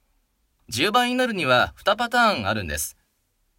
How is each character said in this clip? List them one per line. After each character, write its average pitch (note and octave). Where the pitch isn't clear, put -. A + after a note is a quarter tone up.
十 C#3+
倍 B3
に B3
な B3+
る A#3
に E3+
は B2
二 G#3
パ A#3
タ B3
ー G3+
ン F#2+
あ G#2+
る G#2
ん E2+
で D2
す。 -